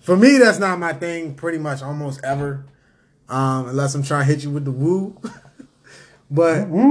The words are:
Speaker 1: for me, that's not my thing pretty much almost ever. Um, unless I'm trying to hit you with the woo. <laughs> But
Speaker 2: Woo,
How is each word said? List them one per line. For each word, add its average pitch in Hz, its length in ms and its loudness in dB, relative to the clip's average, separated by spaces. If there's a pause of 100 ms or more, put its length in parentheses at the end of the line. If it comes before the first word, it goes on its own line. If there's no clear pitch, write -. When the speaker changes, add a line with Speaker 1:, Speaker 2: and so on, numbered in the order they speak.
Speaker 1:
for 180 160 2
me, 269 200 8
that's 226 220 6
not 185 200 -2
my 165 140 -4
thing 165 420 -8
pretty 165 240 -6
much 143 240 -6
almost 143 400 -8
ever. 139 420 -6 (640)
Um, 131 400 -2
unless 139 260 -2
I'm 143 80 -4
trying 139 240 0
to 151 60 4
hit 143 100 -2
you 147 60 -8
with 143 160 -6
the 135 60 -4
woo. 180 540 -2
<laughs> - 60 -12 (1000)
But 160 360 2
Speaker 2:
Woo, 175 240 0